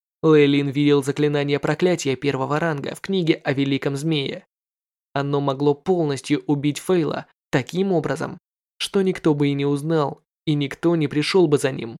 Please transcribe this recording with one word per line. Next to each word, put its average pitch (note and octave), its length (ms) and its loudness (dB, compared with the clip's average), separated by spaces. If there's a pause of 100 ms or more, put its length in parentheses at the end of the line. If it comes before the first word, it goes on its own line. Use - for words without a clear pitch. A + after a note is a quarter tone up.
(240)
Лейлин C#3+ 460 6
видел C#3+ 340 2
заклинание C#3+ 560 0
проклятия D#3 560 0
первого C3+ 460 -2
ранга D#3 340 -4
в - 60 -20
книге F3 420 0
о D#3 80 -2
Великом C#3 460 -2
Змее. D3 500 -4 (680)
Оно C#3 280 -2
могло C#3+ 320 0
полностью D3 720 -2
убить C#3+ 320 0
Фейла - 480 -2 (240)
таким F3 420 -2
образом, C#3+ 460 -4 (400)
что - 240 -2
никто F3+ 320 0
бы C#3+ 140 2
и C#3+ 60 0
не C#3 120 -2
узнал, C#3+ 560 -2 (240)
и D#3 80 0
никто D3 420 0
не D#3 120 0
пришел D3+ 400 2
бы D3 100 4
за C3 140 0
ним. A#2 280 -10